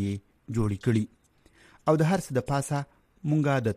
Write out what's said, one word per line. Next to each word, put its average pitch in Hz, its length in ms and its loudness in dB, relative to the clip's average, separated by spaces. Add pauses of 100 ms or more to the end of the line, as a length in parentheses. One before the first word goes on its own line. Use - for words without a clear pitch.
یې 98 120 -2 (400)
جوړې 107 300 0
کړي. 110 200 2 (800)
او 156 120 6
د 160 100 2
هر 190 160 2
څه - 120 -12
د 127 120 2
پاسه 143 300 -2 (500)
مونږه 147 240 2 (140)
د - 100 2